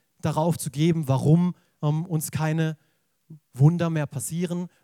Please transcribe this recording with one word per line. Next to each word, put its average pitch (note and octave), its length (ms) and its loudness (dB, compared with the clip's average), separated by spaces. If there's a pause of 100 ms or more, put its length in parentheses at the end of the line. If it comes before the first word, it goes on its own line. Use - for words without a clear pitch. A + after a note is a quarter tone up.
(200)
darauf D#3 380 0
zu - 120 -8
geben, D#3+ 380 0
warum, D3+ 480 4 (240)
ähm, D#3 240 0
uns D#3+ 260 -4
keine D#3+ 460 -2 (800)
Wunder E3 340 4
mehr D#3 180 -2
passieren, F3 600 -6 (160)